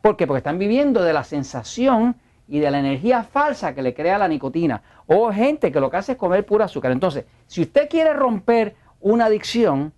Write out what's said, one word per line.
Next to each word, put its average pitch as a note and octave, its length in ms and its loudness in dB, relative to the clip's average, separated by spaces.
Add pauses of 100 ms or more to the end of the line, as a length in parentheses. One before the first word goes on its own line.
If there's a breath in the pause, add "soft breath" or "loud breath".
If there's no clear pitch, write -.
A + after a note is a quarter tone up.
¿Por G#3+ 160 2
qué? E3+ 100 0
Porque C3+ 120 -2
están D#3 200 -4
viviendo A#3 420 2
de E3 120 2
la C#3+ 100 -2
sensación A3+ 920 -2 (300 soft breath)
y D3 120 -2
de D3 100 2
la C#3+ 100 0
energía D#3 440 0
falsa C4+ 500 -4
que C3+ 80 -10
le B2 120 -2
crea F3 240 0
la G3+ 100 0
nicotina. C#3 560 -2 (240 soft breath)
O G#3 240 2
gente A3+ 400 0
que D3+ 80 0
lo C3+ 100 0
que F3 80 -4
hace G3 140 -6
es B3 60 -4
comer F#3+ 280 0
pura G#3+ 200 2
azúcar. C3 260 -4
Entonces, C#3 340 -2 (220 soft breath)
si - 140 -6
usted D4 280 2
quiere D#4+ 240 2
romper A#3 640 0 (240 soft breath)
una A3+ 260 2
adicción G#3 720 0